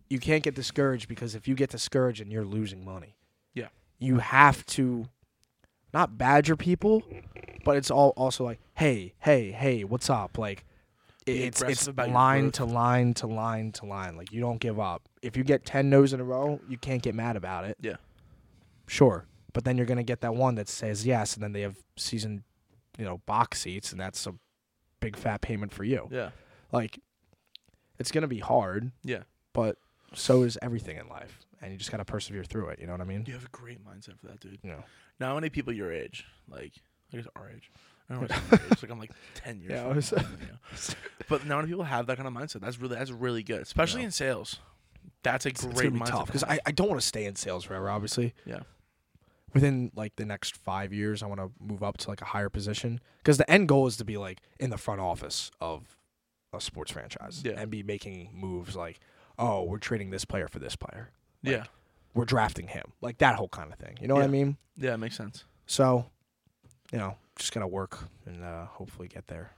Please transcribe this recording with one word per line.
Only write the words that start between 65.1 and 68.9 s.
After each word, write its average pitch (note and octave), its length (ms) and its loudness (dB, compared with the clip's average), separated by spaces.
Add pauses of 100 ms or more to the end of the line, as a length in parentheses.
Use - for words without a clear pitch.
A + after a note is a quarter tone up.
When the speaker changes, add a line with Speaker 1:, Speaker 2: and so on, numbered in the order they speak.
Speaker 2:
sense. G#2+ 260 -14 (220)
Speaker 1:
So, B2+ 440 4 (840)
you A#2+ 80 -4
know, F#2+ 180 -4 (200)
just - 160 -6
gotta G#2 140 -2
work F#2+ 320 -6 (260)
and, F2 180 -14
uh, E2+ 220 -10
hopefully F2+ 420 -16